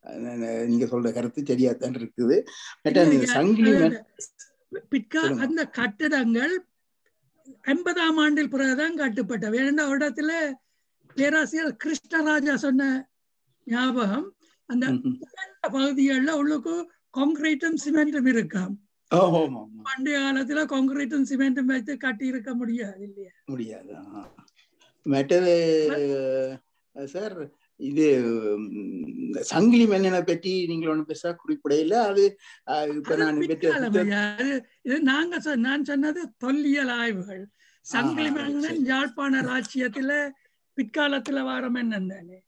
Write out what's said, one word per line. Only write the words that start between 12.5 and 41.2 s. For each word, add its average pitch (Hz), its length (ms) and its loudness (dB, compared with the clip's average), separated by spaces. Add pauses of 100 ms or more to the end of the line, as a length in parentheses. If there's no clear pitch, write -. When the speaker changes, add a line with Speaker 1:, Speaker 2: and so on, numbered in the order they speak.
Speaker 2:
சொன்ன 277 280 2 (840)
ஞாபகம், 247 600 0 (420)
அந்த 254 180 0
Speaker 1:
ம்ஹும். 254 320 0
Speaker 2:
உயர்ந்த - 500 -10
பகுதிகள்ல 269 640 2
உள்ளுக்கு 302 440 0 (380)
கான்கிரீட்டும் 311 640 0
சிமெண்ட்டும் 294 520 2
இருக்காம். 196 440 -2 (380)
Speaker 1:
ஓ, 165 60 4
ஆமா, 175 220 6
ஆமா. 113 440 -4
Speaker 2:
பண்டைய 269 340 -2
காலத்துல 269 480 -2
கான்கிரீட்டும் 269 600 0
சிமெண்ட்டும் 269 380 0
வைத்து 262 320 -2
கட்டி 262 280 -6
இருக்க 254 280 -6
முடியாது 226 480 -6
இல்லையா? 196 320 -16 (120)
Speaker 1:
முடியாது. 110 480 -10
ஆ. 98 280 -16 (840)
மற்றது, 165 500 4 (1500)
சார், 190 280 -8 (460)
இது, 143 400 4
ம், 104 840 -4
இந்த - 380 -6
சங்கிலி 233 440 6
மன்னனை 190 360 4
பற்றி 180 420 0
நீங்கள் 160 240 -2
ஒண்ணும் 156 180 -2
பெருசா 170 280 -6 (120)
குறிப்பிடையில. 151 460 0
அது, 202 440 4 (300)
ஆ, 151 160 -2
இப்ப 147 300 -4
Speaker 2:
அது 156 100 2
Speaker 1:
நான் 151 180 0
இவற்றை - 140 0
Speaker 2:
பிற்காலம் 285 380 0
Speaker 1:
புத்தக- 214 60 4
Speaker 2:
ஐயா. 208 340 0
அது, 254 320 -4 (160)
இது 277 200 -2
நாங்க 311 380 0
சொ-, 302 160 -4
நான் 269 280 0
சொன்னது 302 540 -2
தொல்லியல் 277 520 0
ஆய்வுகள். 202 580 -4
Speaker 1:
ஆ, - 100 -20 (240)
Speaker 2:
சங்கிலி 294 480 -2
Speaker 1:
சரி. 294 120 -2
Speaker 2:
மன்னன் 285 440 -2
யாழ்ப்பாண 269 560 0
ராச்சியத்துல 262 880 -4 (440)
பிற்காலத்துல 277 640 -2